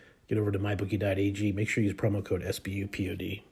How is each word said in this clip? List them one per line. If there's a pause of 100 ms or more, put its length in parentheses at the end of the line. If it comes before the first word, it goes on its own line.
(280)
get
over
to
my
bookie
dot
A
G.
Make
sure
you
use
promo
code
S
B
U
P
O
D.